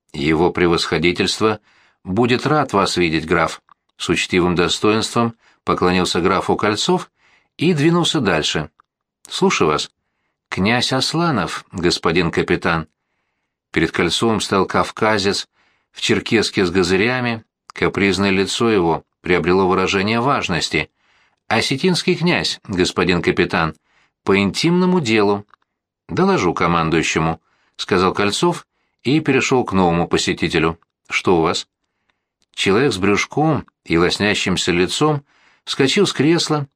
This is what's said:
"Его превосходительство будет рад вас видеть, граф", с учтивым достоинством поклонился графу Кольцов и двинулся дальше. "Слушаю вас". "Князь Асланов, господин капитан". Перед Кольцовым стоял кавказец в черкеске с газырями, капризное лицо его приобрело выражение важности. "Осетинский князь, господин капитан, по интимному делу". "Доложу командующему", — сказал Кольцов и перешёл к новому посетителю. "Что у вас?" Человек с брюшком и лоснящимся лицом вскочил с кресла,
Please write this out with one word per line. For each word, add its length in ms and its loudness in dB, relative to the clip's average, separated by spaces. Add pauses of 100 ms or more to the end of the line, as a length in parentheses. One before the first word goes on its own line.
(140)
"Его 380 0
превосходительство 1080 0 (440)
будет 440 0
рад 240 0
вас 260 0
видеть, 280 0
граф", 360 0 (360)
с 120 -10
учтивым 460 0
достоинством 800 0 (280)
поклонился 580 0
графу 340 0
Кольцов 560 -2 (460)
и 160 0
двинулся 480 2
дальше. 480 -2 (580)
"Слушаю 420 0
вас". 220 -2 (580)
"Князь 440 0
Асланов, 800 -2
господин 600 0
капитан". 560 -2 (840)
Перед 200 0
Кольцовым 480 0
стоял 260 0
кавказец 840 -2 (440)
в 100 -20
черкеске 640 0
с 60 -2
газырями, 720 0 (240)
капризное 600 0
лицо 400 0
его 340 0 (180)
приобрело 460 2
выражение 540 0
важности. 680 -2 (580)
"Осетинский 680 0
князь, 480 -2
господин 580 0
капитан, 540 0 (480)
по 140 2
интимному 640 0
делу". 440 0 (640)
"Доложу 460 0
командующему", — 880 0 (340)
сказал 380 0
Кольцов 520 -2 (380)
и 160 2
перешёл 460 0
к 80 -6
новому 340 2
посетителю. 720 0 (300)
"Что 280 2
у 40 2
вас?" 260 -2 (840)
Человек 400 0
с 40 -6
брюшком 720 -2 (160)
и 140 -2
лоснящимся 720 0
лицом 520 0 (420)
вскочил 420 0
с 60 -4
кресла, 640 0